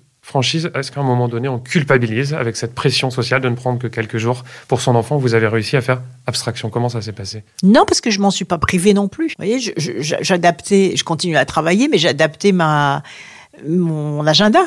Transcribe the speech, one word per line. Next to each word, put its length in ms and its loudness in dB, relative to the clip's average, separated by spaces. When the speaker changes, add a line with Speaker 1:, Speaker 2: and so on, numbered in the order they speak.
Speaker 1:
franchise, 440 -2
est-ce 160 -6
qu'à 100 -8
un 20 -2
moment 240 0
donné, 220 -4
on 100 -4
culpabilise 760 0
avec 220 -4
cette 180 -8
pression 380 0
sociale 300 -2
de 80 0
ne 60 -2
prendre 240 -4
que 80 -6
quelques 300 -6
jours 260 -2
pour 100 2
son 160 2
enfant ? 220 0
Vous 160 0
avez 140 4
réussi 280 -2
à 60 2
faire 200 -2
abstraction. 440 -6
Comment 200 -2
ça 120 -6
s'est 100 -10
passé ? 320 -12
Speaker 2:
Non, 220 8
parce 160 0
que 80 -2
je 120 0
m'en 100 2
suis 140 -4
pas 120 -4
privée 360 2
non 160 0
plus. 180 -4
Vous 100 -6
voyez, 220 -2
je, 160 -8
je, 240 -4
j'a-, 220 -4
j'adaptais, 720 2
je 80 -2
continue 320 -2
à 100 4
travailler, 440 2
mais 80 2
j'adaptais 560 2
ma, 500 2
mon 580 -2
agenda 420 4